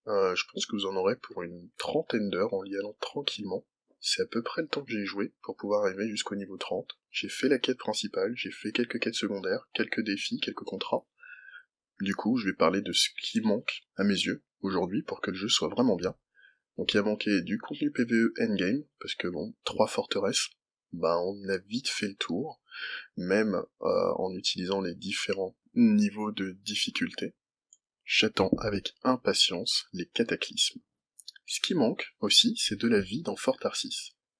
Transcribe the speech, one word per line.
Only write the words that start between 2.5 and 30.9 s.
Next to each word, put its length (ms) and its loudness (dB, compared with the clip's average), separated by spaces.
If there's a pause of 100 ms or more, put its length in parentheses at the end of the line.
en 100 -2
y 140 -8
allant 240 -4
tranquillement. 640 -6 (340)
C'est 220 -2
à 60 -4
peu 160 -4
près 180 -6
le 60 -4
temps 160 -2
que 80 -12
j'ai 140 -2
joué 360 -4
pour 140 -10
pouvoir 300 0
arriver 240 -2
jusqu'au 260 -6
niveau 220 -8
trente. 340 -6 (180)
J'ai 200 -6
fait 180 -2
la 120 4
quête 180 0
principale, 580 -2
j'ai 160 -8
fait 200 -8
quelques 280 -2
quêtes 160 -2
secondaires, 580 -2
quelques 280 0
défis, 380 -2
quelques 240 -6
contrats. 440 -4 (920)
Du 140 0
coup, 220 2
je 80 0
vais 80 2
parler 280 4
de 100 -4
ce 180 2 (120)
qui 200 -2
manque 420 0 (120)
à 80 0
mes 100 4
yeux 300 -2 (160)
aujourd'hui 440 0
pour 180 -8
que 100 -2
le 60 -4
jeu 100 -4
soit 220 2
vraiment 260 4
bien. 200 -2 (600)
Donc 160 0
il 40 6
a 60 6
manqué 380 2
du 160 -2
contenu 340 -2
P 120 2
V 120 2
E 260 6
endgame, 420 2 (160)
parce 160 -8
que 140 -4
bon, 340 -4
trois 240 2
forteresses, 600 0 (420)
bah 280 2
on 300 -4
a 80 2
vite 300 -6
fait 200 -2
le 80 -8
tour, 460 -6 (540)
même, 400 2
euh, 640 0
en 180 -2
utilisant 460 -2
les 140 -4
différents 640 -4 (180)
niveaux 560 6
de 200 -4
difficulté. 840 -4 (680)
J'attends 560 4
avec 340 -2 (100)
impatience 880 2
les 120 -4
cataclysmes. 760 -2 (640)